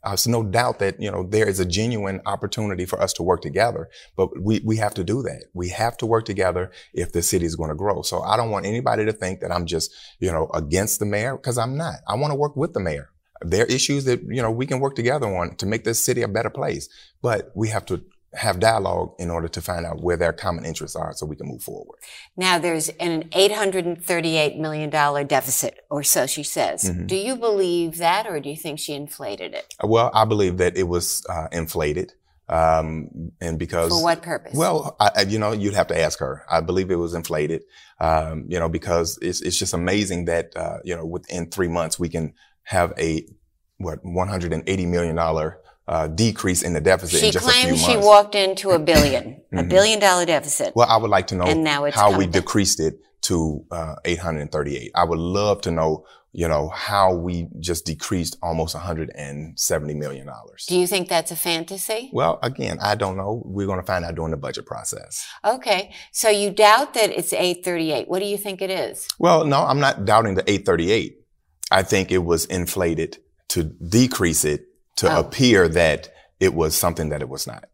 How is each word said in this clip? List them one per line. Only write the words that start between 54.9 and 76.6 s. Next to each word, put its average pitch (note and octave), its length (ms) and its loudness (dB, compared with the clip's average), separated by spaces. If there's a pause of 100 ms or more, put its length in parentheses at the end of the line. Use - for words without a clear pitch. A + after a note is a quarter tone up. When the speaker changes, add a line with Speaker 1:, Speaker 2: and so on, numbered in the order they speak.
Speaker 1:
I F2 80 2
would E2 160 0
love G2 420 0
to F2+ 100 -2
know, D#2+ 340 0 (260)
you E2+ 160 -2
know, D2+ 220 0
how F#2+ 440 2
we F2 340 -4 (120)
just E2 260 -4
decreased D#2+ 560 -4
almost E2 340 -2
a - 20 -8
hundred E2 380 -6
and D2 440 -12
seventy D2+ 360 -2
million C#2 320 -8
dollars. - 400 -18
Speaker 2:
Do F3+ 100 2
you F3+ 100 4
think F3+ 220 -2
that's E3 220 0
a E3+ 40 -10
fantasy? G3 800 -4
Speaker 1:
Well, C#3+ 280 2
again, B2 380 -4
I G#2 160 2
don't G2 220 -4
know. G#2 260 -6
We're G2 240 -4
gonna F#2 160 -4
find F2+ 220 -2
out E2 100 -8
during D#2+ 160 -4
the D#2 60 -4
budget C2+ 300 -8
process. - 600 -10 (160)
Speaker 2:
Okay. G#3 500 0 (200)
So - 160 2
you G3+ 220 2
doubt G#3+ 420 6
that A3 160 2
it's - 240 -4
eight F3 320 0
thirty-eight. D#3+ 420 -2
What F#3 120 -2
do G3+ 60 -4
you G3+ 120 -4
think G3 240 -8
it F#3+ 80 -4
is? E3+ 380 -6 (120)
Speaker 1:
Well, E3 260 4
no, C#3+ 200 2
I'm C#3 160 0
not C3+ 240 0
doubting G#2+ 300 4
the F#2+ 140 0
eight G2 160 0
thirty-eight. F2+ 520 2 (520)
I F#2+ 140 4
think F#2+ 280 2
it F#2 80 4
was E2 260 2
inflated E2+ 720 -2 (320)
to F2 140 0
decrease F2 800 2
it D2 220 0 (300)
to F2+ 120 4
Speaker 2:
Oh. D#2+ 120 4
Speaker 1:
appear G2 480 6
that D#2+ 400 2 (300)
it F#2+ 140 4
was D#2 220 2